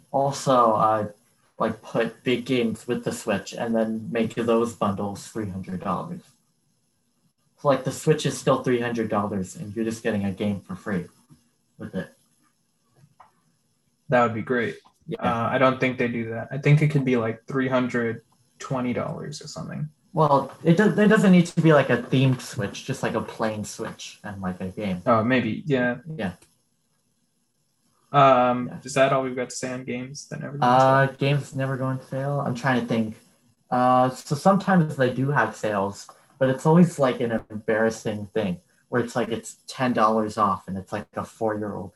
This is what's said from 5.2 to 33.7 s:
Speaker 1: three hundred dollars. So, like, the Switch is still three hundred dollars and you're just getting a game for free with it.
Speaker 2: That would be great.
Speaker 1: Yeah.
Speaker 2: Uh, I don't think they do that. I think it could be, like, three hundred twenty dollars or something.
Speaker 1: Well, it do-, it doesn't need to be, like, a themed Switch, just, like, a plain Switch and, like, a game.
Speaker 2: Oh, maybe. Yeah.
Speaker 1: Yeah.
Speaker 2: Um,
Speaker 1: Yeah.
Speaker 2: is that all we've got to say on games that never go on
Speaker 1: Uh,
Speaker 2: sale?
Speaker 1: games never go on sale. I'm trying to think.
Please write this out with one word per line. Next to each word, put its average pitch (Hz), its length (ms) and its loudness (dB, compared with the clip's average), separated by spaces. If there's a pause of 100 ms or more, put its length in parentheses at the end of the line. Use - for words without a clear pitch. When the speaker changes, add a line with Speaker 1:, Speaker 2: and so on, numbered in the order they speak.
Speaker 1:
three 107 240 -6
hundred 92 300 -8
dollars. 90 400 -6 (1400)
So, 147 100 -2
like, 131 160 2
the 135 60 -4
Switch - 360 0
is - 120 -2
still 131 240 0
three 123 180 0
hundred 117 300 -4
dollars 101 460 -4
and 104 180 -12
you're 113 100 -4
just 113 200 -6
getting 107 200 -2
a 98 60 -2
game 101 300 -4
for 92 160 -10
free 92 300 -6 (720)
with - 180 -12
it. - 180 -10 (2000)
Speaker 2:
That 123 140 4
would 110 100 0
be 110 80 -4
great. 120 340 -2 (300)
Speaker 1:
Yeah. - 160 -8
Speaker 2:
Uh, 117 280 -2
I 127 80 0
don't 131 220 2
think 127 180 -2
they 123 100 0
do 117 220 -6
that. 117 200 -8
I 135 80 -8
think 147 240 6
it 147 60 4
could 139 160 0
be, 127 120 2
like, 113 300 -2
three 131 220 -2
hundred 120 540 -2 (360)
twenty 123 340 -4
dollars - 500 -6
or 151 60 -16
something. - 400 -8 (240)
Speaker 1:
Well, 143 400 2 (120)
it 165 120 6
do-, 196 240 4
it 214 80 6
doesn't 190 240 6
need 175 140 8
to - 160 0
be, 160 100 8
like, 139 180 6
a 120 80 2
themed 131 420 2
Switch, - 440 -8
just, - 180 -6
like, 117 120 -2
a 110 60 0
plain 107 440 -6
Switch - 600 -12
and, 101 180 -12
like, 92 180 -6
a 95 80 -6
game. 92 380 -6
Speaker 2:
Oh, 113 180 4
maybe. 113 420 0
Yeah. 123 320 0 (180)
Speaker 1:
Yeah. 98 160 -6 (1800)
Speaker 2:
Um, 123 560 4
Speaker 1:
Yeah. - 140 -12
Speaker 2:
is 131 120 -12
that 135 180 4
all 131 100 2
we've 127 140 -6
got 120 140 -6
to - 60 -14
say 127 160 -6
on 127 120 -10
games 127 440 -10
that - 120 -10
never 139 180 -10
go 123 80 2
on 127 140 6
Speaker 1:
Uh, 135 260 6
Speaker 2:
sale? - 100 -8
Speaker 1:
games 139 380 0
never 135 220 -4
go 131 100 -6
on 131 160 -4
sale. 139 380 -4
I'm 120 160 -4
trying 127 240 0
to - 60 -4
think. 110 300 -2 (540)